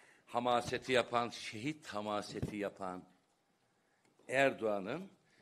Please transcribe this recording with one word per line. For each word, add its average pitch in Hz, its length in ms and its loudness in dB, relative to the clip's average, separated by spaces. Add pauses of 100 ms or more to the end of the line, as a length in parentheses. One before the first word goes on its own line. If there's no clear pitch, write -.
(260)
hamaseti 120 640 2
yapan, 120 380 4
şehit 131 560 -8
hamaseti 104 720 -4
yapan 92 480 -4 (1200)
Erdoğan'ın 120 800 0 (320)